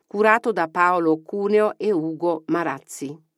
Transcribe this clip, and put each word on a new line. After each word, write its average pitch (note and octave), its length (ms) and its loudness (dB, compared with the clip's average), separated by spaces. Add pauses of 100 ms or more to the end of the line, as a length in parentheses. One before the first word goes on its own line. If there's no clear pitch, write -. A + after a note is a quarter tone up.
curato A3 440 2
da F3 160 -2
Paolo E3+ 540 2
Cuneo G#3 560 0
e G#3+ 140 -2
Ugo D#3+ 560 -2
Marazzi. D3+ 680 -6 (220)